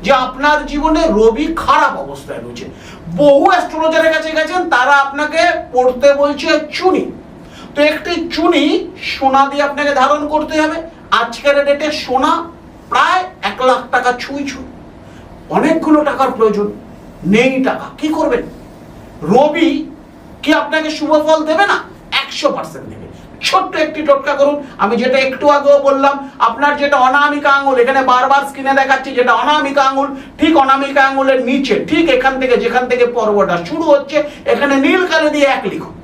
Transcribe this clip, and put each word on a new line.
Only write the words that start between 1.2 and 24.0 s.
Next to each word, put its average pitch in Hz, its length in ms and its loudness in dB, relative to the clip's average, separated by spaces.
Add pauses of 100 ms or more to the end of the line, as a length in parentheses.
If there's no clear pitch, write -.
খারাপ - 440 0
অবস্থায় - 420 -12
রয়েছে, 120 240 -14 (520)
বহু 294 320 6
অ্যাস্ট্রোলজারের 320 640 0
কাছে 311 180 -4
গেছেন, 320 380 -2
তারা 254 220 2
আপনাকে 277 460 0 (360)
পড়তে 247 400 4
বলছে 294 460 0 (140)
চুনি। 349 380 0 (640)
তো 285 60 0
একটি 311 480 -2
চুনি 320 580 0 (160)
সোনা 269 440 2
দিয়ে 285 160 -2
আপনাকে 285 300 -2
ধারণ 294 340 0
করতে 311 340 -2
হবে। 320 200 -2 (300)
আজকের 285 540 0
ডেটে 294 260 0
সোনা 311 580 -2 (400)
প্রায় 311 340 2 (180)
এক 208 200 -6
লাখ 254 300 0
টাকা 247 280 0
ছুঁই 277 280 -8
ছুঁই, - 160 -12 (880)
অনেকগুলো 302 540 2
টাকার 262 280 0
প্রয়োজন, 208 400 0 (540)
নেই 254 380 2
টাকা, - 220 -4 (120)
কি 302 100 -6
করবেন? 302 340 0 (800)
রবি 294 640 2 (580)
কি 302 100 2
আপনাকে 311 360 -2
শুভ 302 380 0
ফল 311 180 2
দেবে 330 220 2
না? 415 160 -2 (280)
একশো - 400 -2
পার্সেন্ট - 380 -10
দেবে। 104 160 -18 (360)
ছোট্ট - 340 -2
একটি 302 260 -4